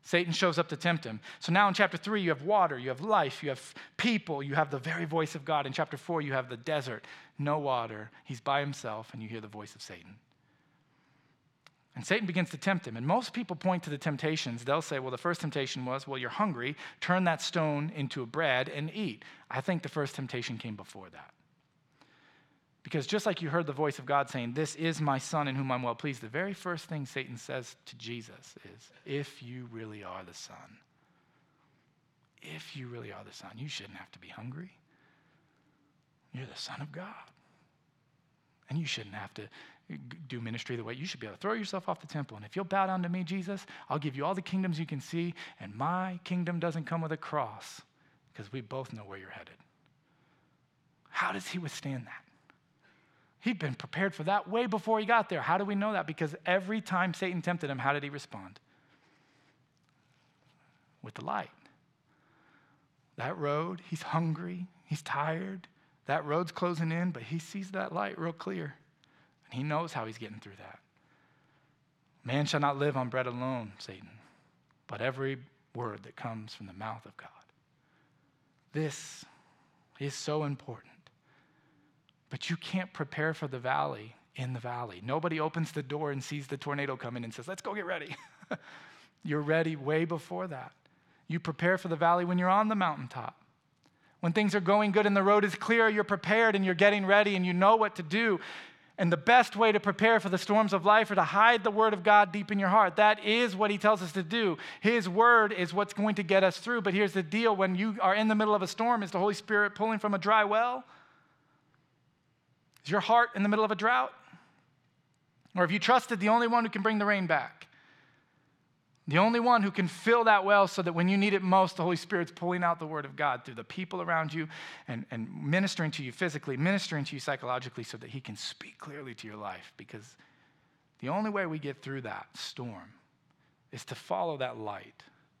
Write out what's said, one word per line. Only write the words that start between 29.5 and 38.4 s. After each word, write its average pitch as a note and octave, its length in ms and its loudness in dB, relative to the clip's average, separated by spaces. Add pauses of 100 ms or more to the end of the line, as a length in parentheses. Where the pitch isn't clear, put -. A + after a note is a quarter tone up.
really A2 360 -14
are F#2 200 -12
the F2 100 -18
Son, - 460 -18 (1600)
if D#3 340 -16
you C3 120 -12
really A#2 240 -12
are G2+ 120 -14
the G2+ 100 -20
Son, - 220 -18
you B2+ 120 -10
shouldn't G#2 300 -12
have - 160 -18
to - 60 -20
be - 100 -20
hungry. C3+ 500 -14 (1500)
You're C3 160 -12
the - 80 -18
Son - 260 -12
of D3 100 -12
God. F#3 380 -16 (1400)